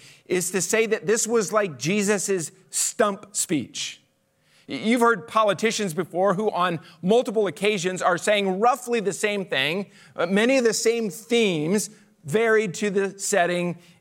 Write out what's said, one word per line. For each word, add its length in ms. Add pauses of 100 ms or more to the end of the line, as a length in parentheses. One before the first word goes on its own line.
(240)
is 280
to 100
say 240
that 200
this 200
was 260
like 260
Jesus' 720 (180)
stump 640
speech. 680 (640)
Y-, 100
you've 260
heard 260
politicians 640
before 420
who 160
on 300 (220)
multiple 440
occasions 540
are 160
saying 440
roughly 400
the 120
same 320
thing, 460 (240)
uh, 120
many 300
of 80
the 100
same 360
themes 800 (340)
varied 500
to 140
the 300
setting 580 (240)